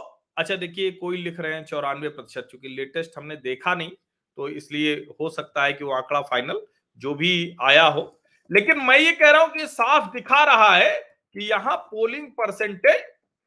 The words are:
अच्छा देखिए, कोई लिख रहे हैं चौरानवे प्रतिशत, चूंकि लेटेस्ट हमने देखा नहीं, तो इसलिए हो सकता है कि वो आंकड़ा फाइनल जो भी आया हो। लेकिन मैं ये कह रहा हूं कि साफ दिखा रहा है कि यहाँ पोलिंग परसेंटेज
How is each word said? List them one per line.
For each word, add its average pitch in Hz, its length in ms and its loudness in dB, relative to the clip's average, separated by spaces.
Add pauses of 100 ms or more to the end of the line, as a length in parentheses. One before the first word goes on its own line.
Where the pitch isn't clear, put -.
(360)
अच्छा 165 200 -4
देखिए, 180 340 -6
कोई 180 260 -8
लिख 170 240 -10
रहे 156 140 -6
हैं 156 100 -12
चौरानवे 147 440 -6
प्रतिशत, 131 420 -14
चूंकि 131 180 -20
लेटेस्ट 139 500 -10
हमने 151 180 -14
देखा 131 380 -6
नहीं, 170 160 -8 (480)
तो 139 100 -8
इसलिए 147 460 -4 (260)
हो 156 100 -4
सकता 147 340 -6
है 143 80 0
कि 143 120 -12
वो 139 80 -6
आंकड़ा 131 280 -2
फाइनल 135 400 -4 (380)
जो 139 160 -8
भी 170 480 -2
आया 147 240 6
हो। 147 340 -2 (300)
लेकिन 208 300 2
मैं 262 180 4
ये 320 140 4
कह 302 180 4
रहा 311 120 6
हूं 330 60 4
कि 311 180 -10
साफ 240 460 0
दिखा 277 320 2
रहा 220 320 6
है 220 240 2
कि - 440 -16
यहाँ 214 320 -2
पोलिंग 233 560 -6
परसेंटेज 208 680 0 (440)